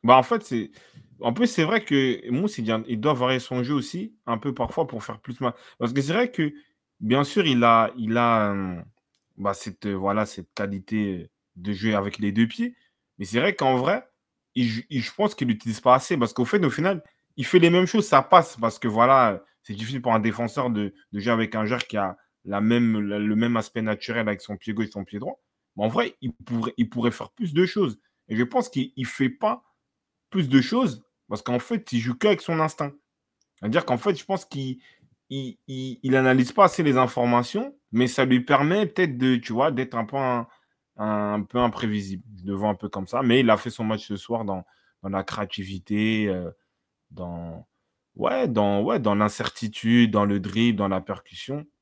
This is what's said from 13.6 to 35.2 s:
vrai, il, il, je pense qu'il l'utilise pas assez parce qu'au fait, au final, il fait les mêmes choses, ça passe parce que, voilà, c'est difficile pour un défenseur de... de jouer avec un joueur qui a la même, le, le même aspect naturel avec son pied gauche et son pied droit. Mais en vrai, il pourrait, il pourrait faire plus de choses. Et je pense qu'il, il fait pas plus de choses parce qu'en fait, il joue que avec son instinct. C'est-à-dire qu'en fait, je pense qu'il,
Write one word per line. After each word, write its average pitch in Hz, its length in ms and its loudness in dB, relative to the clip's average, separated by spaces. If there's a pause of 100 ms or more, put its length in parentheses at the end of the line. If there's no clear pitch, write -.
vrai, 175 280 0 (500)
il, 117 340 -2
il, 131 120 -2
je - 120 -8
pense 208 220 -2
qu'il 135 120 -4
l'utilise 110 320 -2
pas 127 160 6
assez 127 220 -2
parce 117 160 0
qu'au 123 120 0
fait, 196 200 2
au 135 40 2
final, 175 320 -2 (360)
il 139 80 -6
fait 180 140 6
les 170 100 8
mêmes 180 180 4
choses, 214 180 2
ça 139 160 6
passe - 360 6
parce 113 220 -2
que, 123 80 -4
voilà, 117 540 6 (220)
c'est 107 100 -12
difficile 113 280 -6
pour 120 120 2
un 110 60 4
défenseur 117 500 -2
de... 104 240 -2 (200)
de 101 60 -6
jouer 113 120 -2
avec 113 240 0
un 110 100 -2
joueur 117 220 -4
qui 113 80 -10
a 95 220 -2 (260)
la 101 160 -4
même, 113 400 2
le, 104 260 -2
le 107 100 0
même 117 200 0
aspect 110 260 -4
naturel 110 460 -4
avec 104 140 -4
son 101 160 -12
pied 110 160 -8
gauche 107 140 -2
et - 40 -14
son 98 140 -10
pied 104 140 -12
droit. 139 220 -10 (360)
Mais 104 80 -2
en - 20 0
vrai, 202 340 -4
il 127 120 -6
pourrait, - 440 -6
il 110 120 0
pourrait 120 220 0
faire - 180 -10
plus 175 240 -6
de 175 120 4
choses. 170 340 -2 (280)
Et 110 80 -6
je 120 80 2
pense 247 240 0
qu'il, - 280 -4
il 127 100 -6
fait 127 240 -2
pas 220 340 -4 (680)
plus 160 200 -2
de 131 120 8
choses 208 420 0 (240)
parce 104 140 -6
qu'en 123 180 -2
fait, - 320 -6
il 120 80 0
joue 123 160 -2
que 208 120 0
avec 202 140 4
son 165 180 -2
instinct. 151 340 -2 (600)
C'est-à-dire 110 300 -2
qu'en 123 120 0
fait, 196 180 0
je - 100 -14
pense 190 200 -4
qu'il, 131 340 -8 (500)